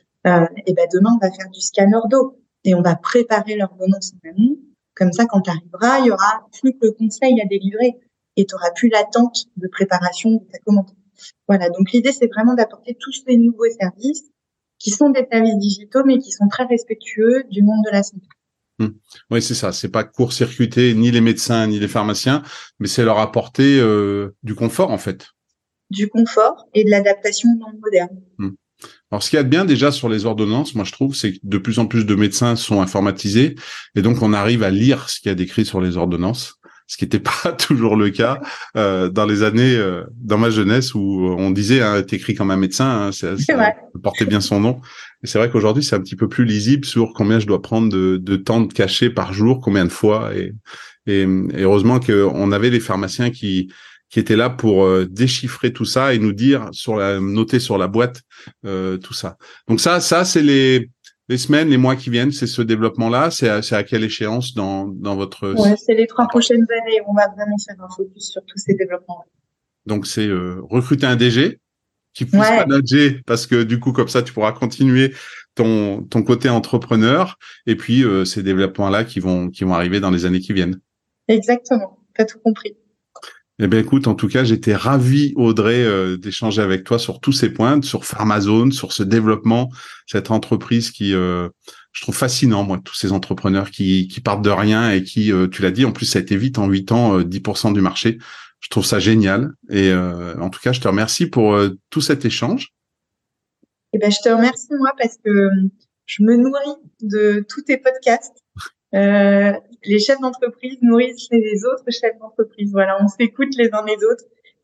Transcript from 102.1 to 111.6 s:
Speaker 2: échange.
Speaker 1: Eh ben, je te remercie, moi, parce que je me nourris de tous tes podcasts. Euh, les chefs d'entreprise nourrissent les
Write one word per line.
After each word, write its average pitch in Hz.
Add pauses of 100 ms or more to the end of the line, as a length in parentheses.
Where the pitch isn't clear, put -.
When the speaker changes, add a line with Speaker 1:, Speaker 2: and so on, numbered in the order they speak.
Speaker 2:
échange. 147 (1200)
Speaker 1:
Eh 214
ben, 208
je 202
te 240
remercie, 226
moi, 277
parce 233
que 202 (580)
je -
me 226
nourris 277 (200)
de 208
tous -
tes 277
podcasts. 254 (500)
Euh, 202 (320)
les 208
chefs 269
d'entreprise 254
nourrissent 240
les 214